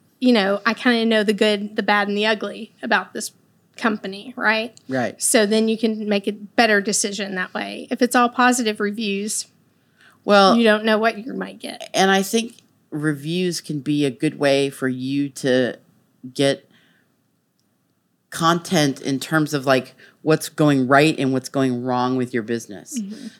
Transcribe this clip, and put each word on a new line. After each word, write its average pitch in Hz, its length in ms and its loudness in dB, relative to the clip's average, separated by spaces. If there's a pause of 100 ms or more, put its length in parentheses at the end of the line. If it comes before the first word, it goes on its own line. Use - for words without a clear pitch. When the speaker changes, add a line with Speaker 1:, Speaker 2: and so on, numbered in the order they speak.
(200)
Speaker 1:
you 254 120 4
know, 202 340 2
I 220 80 2
kinda 233 320 0
know 220 160 2
the 208 100 2
good, 208 440 0
the 220 60 -2
bad, 202 260 2
and 202 80 -2
the 208 100 0
ugly 208 460 -4 (100)
about 220 320 -2
this 220 160 -10 (460)
company," 208 600 -6
right? 220 380 0 (140)
Speaker 2:
Right. 254 340 -4
Speaker 1:
So 220 240 2
then 220 220 2
you 220 100 0
can 220 300 -2
make 202 200 -2
a 254 40 -2
better 214 480 0
decision 196 560 -4
that 185 180 -6
way. 208 360 -10
If 247 120 -4
it's 247 140 2
all 240 120 4
positive 247 520 0
reviews, 208 640 -4 (800)
Speaker 2:
Well, 202 320 6
Speaker 1:
you 233 80 4
don't 214 200 4
know 220 140 2
what 220 260 -2
you - 80 -12
might 196 280 -10
get. - 340 -14
Speaker 2:
and 190 160 2
I 196 120 4
think 226 340 -4 (340)
reviews 156 720 -2
can 147 180 -6
be 147 240 0
a 139 60 0
good 147 280 -4
way 139 300 2
for 135 200 -4
you 135 420 -2
to 127 480 0 (560)
get 139 340 0 (1600)
content 165 720 0
in 135 180 -4
terms 151 360 -2
of, 135 120 -4
like, 131 280 2 (280)
what's 156 260 0
going 143 380 2
right 143 320 4
and 135 140 0
what's 131 160 -4
going 127 340 -2
wrong 127 340 -2
with 123 160 -2
your 120 100 -2
business. 113 580 -8
Speaker 1:
Mm-hmm. 214 260 -10 (140)